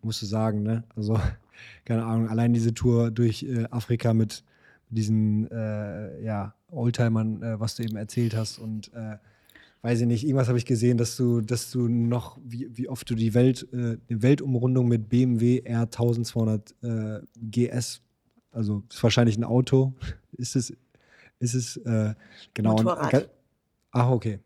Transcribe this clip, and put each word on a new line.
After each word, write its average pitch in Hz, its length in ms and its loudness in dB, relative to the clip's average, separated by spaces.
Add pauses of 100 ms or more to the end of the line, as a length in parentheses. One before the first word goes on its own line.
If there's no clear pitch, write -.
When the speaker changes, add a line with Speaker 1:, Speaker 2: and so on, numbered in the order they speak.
Speaker 1:
um 110 80 -6
es 110 100 -6
zu 107 60 -8
sagen, 107 380 -2
ne? 113 200 -2 (120)
Also 110 240 0 (680)
keine 113 200 -2
Ahnung, 113 240 0
allein 117 240 2
diese 117 200 2
Tour 117 380 2
durch, 113 320 0
äh, 120 280 -2
Afrika 117 420 0
mit 110 300 0 (460)
diesen, 107 640 2
äh, 104 720 -8
ja, 104 300 -6 (180)
Oldtimern, 117 720 0
äh, 113 180 -4
was 110 160 -4
du 120 80 -6
eben 110 120 -6
erzählt 110 400 -2
hast 110 240 -4
und, 110 340 -10
äh, 110 240 -10 (640)
weiß 117 200 2
ich 120 60 2
nicht, 120 160 2
irgendwas 135 260 2
habe 123 80 2
ich 117 80 -2
gesehen, 120 320 2
dass 117 180 -2
du, 120 260 2
dass 117 300 -4
du 123 160 0
noch, 120 560 0
wie, 120 320 -10
wie 123 140 -6
oft 127 200 -10
du 120 60 -2
die 113 180 0
Welt, 127 380 4
äh, 120 260 -2 (120)
eine 110 120 -2
Weltumrundung 127 680 4
mit 117 220 2
B 120 140 4
M 120 160 2
W 123 240 4
R 117 260 0
tausendzweihundert, 113 920 0
äh, 110 380 -4 (160)
G 117 320 0
S, - 320 -6 (500)
also 104 380 -2
ist - 120 -10
wahrscheinlich 113 360 4
ein 117 60 -2
Auto. 127 560 2
<laughs> - 380 -12
Ist - 180 -8
es, 127 180 -2 (680)
ist 120 140 -2
es, 123 240 -4
äh, 110 360 0 (400)
genau, 107 220 2
und 110 80 2
Speaker 2:
Motorrad. 156 280 0
Speaker 1:
ga-, 147 140 4 (680)
ach, 123 180 4
okay. 110 360 0